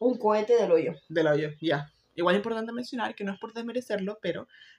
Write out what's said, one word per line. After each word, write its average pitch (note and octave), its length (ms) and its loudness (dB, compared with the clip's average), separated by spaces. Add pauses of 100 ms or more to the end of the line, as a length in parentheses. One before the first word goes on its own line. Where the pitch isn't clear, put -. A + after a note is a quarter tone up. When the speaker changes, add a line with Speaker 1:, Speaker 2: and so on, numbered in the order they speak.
Speaker 1:
un A#3+ 180 2
cohete G#3+ 380 4
del G3 160 4
hoyo. E3 200 4 (160)
Speaker 2:
Del D#3+ 200 2
hoyo, D3+ 220 2 (100)
ya. D3+ 300 -2 (260)
Igual F3+ 200 4
importante A3+ 360 -4
mencionar A#3 420 -6
que G#3 100 -10
no G3 80 -4
es F#3+ 60 -10
por A3 140 -12
desmerecerlo, A3+ 680 -6
pero F3 240 -6 (320)